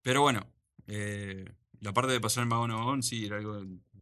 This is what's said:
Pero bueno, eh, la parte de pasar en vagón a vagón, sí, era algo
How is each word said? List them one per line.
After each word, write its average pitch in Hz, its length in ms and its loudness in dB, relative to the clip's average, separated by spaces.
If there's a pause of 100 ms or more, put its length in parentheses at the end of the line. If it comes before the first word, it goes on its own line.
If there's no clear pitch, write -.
Pero 127 200 4
bueno, 123 300 4 (360)
eh, 101 560 -6 (340)
la 101 140 -6
parte 123 180 4
de 123 100 2
pasar 113 220 0
en 120 60 2
vagón 117 240 2
a - 20 -4
vagón, 123 300 -2
sí, 117 200 -4
era 104 120 -4
algo 104 280 -8 (380)